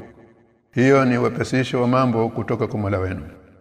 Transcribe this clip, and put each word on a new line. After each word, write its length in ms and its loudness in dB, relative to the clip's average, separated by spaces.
hiyo 340 4
ni 120 2
wepesisho 640 -2
wa 60 0
mambo 420 2
kutoka 380 -4
kwa 120 -6
Mola 200 -2
wenu, 220 -4